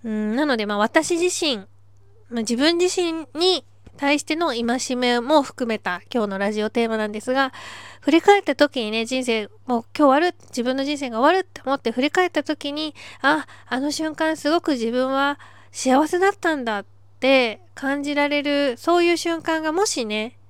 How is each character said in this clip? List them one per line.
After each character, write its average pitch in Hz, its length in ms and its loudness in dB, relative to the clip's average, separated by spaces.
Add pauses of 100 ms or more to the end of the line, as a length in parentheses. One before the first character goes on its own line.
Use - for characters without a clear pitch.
う 233 60 -8
ん、 214 260 -2
な 294 100 2
の 269 120 0
で、 214 80 -2
ま 208 100 -2
あ、 - 20 -2
私 311 400 2
自 339 80 0
身、 311 320 -2
ま 190 60 -12
あ、 - 760 -14
自 226 180 -2
分 320 200 2
自 359 240 0
身 320 240 -4 (140)
に 349 240 0 (320)
対 285 240 0
し - 40 -8
て 311 120 -4
の 330 120 -2
戒 240 480 -2
め 247 260 0
も 285 220 2
含 247 260 -6
め 220 100 -2
た 180 220 -6 (120)
今 233 100 0
日 202 80 -4
の 190 80 -6
ラ 202 120 0
ジ 214 120 -2
オ 220 60 -2
テ 233 160 0
ー 226 40 -2
マ 220 80 -2
な 214 100 -2
ん 208 40 -6
で 214 100 -8
す 254 120 -4
が、 262 200 0 (480)
振 285 100 2
り 330 100 6
返 403 180 6
っ 392 40 -6
た 285 120 -2
時 285 260 2
に 214 100 -4
ね、 226 140 -2
人 254 180 -4
生、 226 260 -2 (160)
も 247 140 0
う - 60 -12
今 - 80 -
日 - 80 0
終 294 40 6 (200)
わ 359 60 0
る、 - 40 -12 (120)
自 - 160 -6
分 254 120 0
の 269 80 -2
人 285 140 -2
生 269 120 -6
が 226 100 -6
終 302 160 6
わ 381 60 2
る - 40 -4
っ - 20 -20
て - 160 -20
思 269 120 0
っ - 40 -4
て 226 120 -4
振 254 100 -2
り 294 100 2
返 359 160 2
っ 339 40 -4
た 294 120 -2
時 285 300 -6
に、 302 220 -6 (260)
あ、 294 240 2 (220)
あ 240 120 -4
の 285 120 -2
瞬 311 240 -4
間 320 200 0
す 294 140 -4
ご 339 120 2
く 330 100 -2
自 226 200 -2
分 254 200 0
は 277 280 0 (320)
幸 262 360 2
せ 359 120 -2
だ 381 100 4
っ - 40 0
た 320 220 -2
ん 262 100 -6
だ 214 140 -2
っ 196 60 -10 (340)
て 254 420 2 (140)
感 277 280 -4
じ 285 120 -4
ら 285 120 2
れ 294 160 0
る、 285 340 0
そ 349 200 2
う 349 60 4
い 349 100 4
う 330 40 0
瞬 330 240 -4
間 320 200 -2
が 311 100 -2
も 370 140 2
し 285 200 -4
ね 214 320 -6 (120)